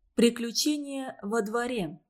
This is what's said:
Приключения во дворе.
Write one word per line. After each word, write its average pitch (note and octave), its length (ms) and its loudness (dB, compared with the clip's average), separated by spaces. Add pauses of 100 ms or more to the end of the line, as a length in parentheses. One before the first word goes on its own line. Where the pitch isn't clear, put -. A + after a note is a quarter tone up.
(140)
Приключения C4 1080 0
во A3 180 0
дворе. G#3+ 580 -2 (100)